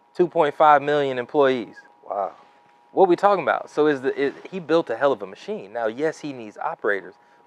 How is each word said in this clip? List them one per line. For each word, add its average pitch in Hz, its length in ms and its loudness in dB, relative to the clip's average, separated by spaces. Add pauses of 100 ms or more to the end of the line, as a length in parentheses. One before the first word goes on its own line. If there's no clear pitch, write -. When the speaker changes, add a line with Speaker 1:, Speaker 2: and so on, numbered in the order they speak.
(140)
Speaker 1:
Two 180 140 2
point 151 260 0
five 151 280 6
million 143 360 0
employees. 123 640 0 (280)
Speaker 2:
Wow. 98 220 -4 (640)
Speaker 1:
What 180 160 4
we 175 80 4
talking 196 260 2
about? - 280 -2
So 151 180 2
is 139 140 0
the, 131 140 -2
is, 135 180 -2 (140)
he 190 120 -10
built 160 280 0
a 117 80 -4
hell 139 140 2
of 113 100 -2
a 101 60 -10
machine. 101 460 -14
Now, 117 140 -4
yes, 139 340 -4
he 147 120 -10
needs 113 260 -14
operators, 101 560 -6 (320)